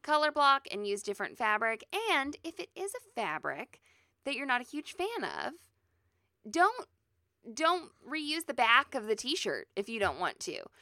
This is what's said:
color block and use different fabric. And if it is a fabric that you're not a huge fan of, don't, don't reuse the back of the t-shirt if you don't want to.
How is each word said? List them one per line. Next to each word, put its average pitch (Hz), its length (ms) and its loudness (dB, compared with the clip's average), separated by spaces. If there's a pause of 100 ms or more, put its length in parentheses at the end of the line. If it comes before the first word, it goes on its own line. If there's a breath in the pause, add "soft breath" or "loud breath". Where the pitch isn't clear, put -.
color 302 280 4
block 277 400 4
and 208 160 -4
use 202 160 -2
different 202 340 -4
fabric. 220 480 0 (280)
And 285 320 0
if 330 160 -10
it - 160 -10
is 403 180 -6
a 494 60 -10 (200)
fabric 156 600 -4 (440 soft breath)
that 269 120 -2
you're 277 100 -4
not 247 140 2
a 247 40 -8
huge - 300 -8
fan 381 300 -2
of, 76 300 -4 (960)
don't, 381 380 2 (680)
don't 320 380 2 (180)
reuse 302 380 -4
the 277 80 -6
back 240 400 6
of 214 140 -4
the 214 80 4
t-shirt 214 580 -2
if 202 140 -2
you 226 100 -4
don't 165 220 0
want 165 200 -2
to. - 200 -6 (220 soft breath)